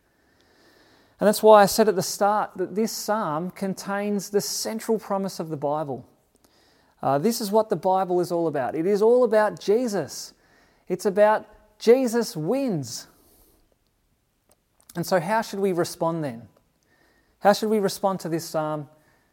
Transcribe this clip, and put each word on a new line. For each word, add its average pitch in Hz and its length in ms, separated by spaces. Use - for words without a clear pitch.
And 190 80
that's 208 160
why 214 180
I 196 40
said 214 240
at 180 60
the 180 60
start 208 540
that 180 200
this 220 180
psalm 180 580
contains 202 760
the 202 100
central 220 580
promise 196 420
of 165 100
the 156 80
Bible. 143 500
Uh, 135 160
this 233 240
is 202 100
what 220 180
the 208 60
Bible 180 460
is 170 100
all 170 160
about. 135 260
It 160 120
is 202 160
all 240 240
about 208 340
Jesus. 202 720
It's 180 180
about 208 400
Jesus 233 600
wins. 175 680
And 170 100
so 185 140
how 214 220
should 202 180
we 196 140
respond 165 500
then? 117 240
How 202 140
should 214 160
we 214 100
respond 190 420
to 175 80
this 165 160
psalm? 151 420